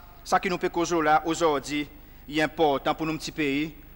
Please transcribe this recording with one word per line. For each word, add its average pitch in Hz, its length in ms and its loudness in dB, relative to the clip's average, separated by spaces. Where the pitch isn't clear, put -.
ça 185 160 2
qui 196 100 -2
nous 180 80 -2
peut 180 120 -2
causer 170 320 0
là 156 240 4
aujourd'hui, 147 640 0
il 147 120 -2
est 156 40 4
important 151 520 2
pour 160 100 -4
nos 160 120 -2
petits - 140 -8
pays. 151 440 -2